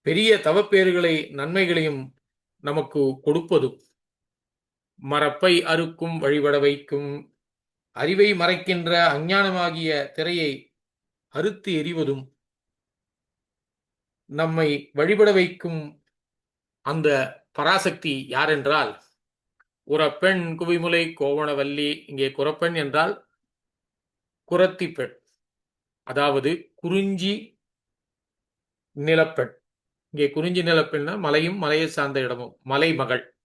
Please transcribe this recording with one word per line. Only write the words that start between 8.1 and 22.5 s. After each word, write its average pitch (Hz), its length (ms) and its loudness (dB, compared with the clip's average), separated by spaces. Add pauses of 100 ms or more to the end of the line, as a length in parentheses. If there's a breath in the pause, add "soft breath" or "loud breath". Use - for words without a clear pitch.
மறைக்கின்ற 170 760 2
அஞ்ஞானமாகிய 165 1040 0
திரையை 160 640 -4 (540)
அறுத்து 185 460 -4
எறிவதும், 151 580 -4 (1900)
நம்மை 160 680 -2
வழிபட 202 380 4
வைக்கும் 170 720 -2 (760)
அந்த 143 720 0
பராசக்தி 160 760 -2
யாரென்றால், 139 720 0 (800)
"உறப்பெண் 165 760 0
குவிமுலை 170 600 0
கோவணவல்லி." 147 880 -2
இங்கே 135 220 -4
குறப்பெண் 151 460 -2